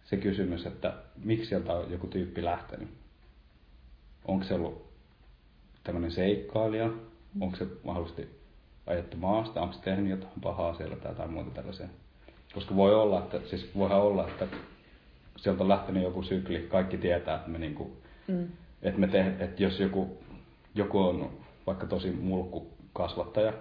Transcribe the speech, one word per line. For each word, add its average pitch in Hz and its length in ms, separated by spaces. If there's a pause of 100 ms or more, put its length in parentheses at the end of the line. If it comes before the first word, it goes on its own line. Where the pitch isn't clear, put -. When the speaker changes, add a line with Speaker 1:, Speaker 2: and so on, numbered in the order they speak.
Speaker 1:
se - 120
kysymys, 95 500
että - 260 (320)
miksi 110 240
sieltä 90 240
on 85 180
joku 90 160
tyyppi 87 380
lähtenyt. - 440 (1400)
Onko 95 200
se 98 100
ollut 80 320 (960)
tämmönen 85 260
seikkailija? 110 800 (500)
Onko - 160
se 92 100 (180)
mahdollisesti 85 440 (580)
ajettu 85 300
maasta? 98 460
Onko 92 120
se - 60
tehnyt 95 300
jotain - 320
pahaa 87 340
siellä 80 200
tai - 140
jotain 82 220
muuta 82 180
tällaisia? - 380 (680)
Koska 95 220
voi 98 180
olla, 104 240
että, - 300
siis 95 280
voihan 98 260
olla, 95 260
että 92 180 (920)
sieltä 95 260
on 95 60
lähtenyt 98 340
joku 90 200
sykli. 92 480
Kaikki 95 280
tietää, 87 380
että - 140
me 82 80
niinku, 76 380 (320)
Speaker 2:
Mm. 175 200 (340)
Speaker 1:
että 101 180
me 92 80
te-, 95 260 (100)
että 92 180
jos 95 180
joku, 95 380 (560)
joku 104 240
on 87 320 (360)
vaikka 92 200
tosi 92 240
mulkku 92 600 (220)
kasvattaja 92 680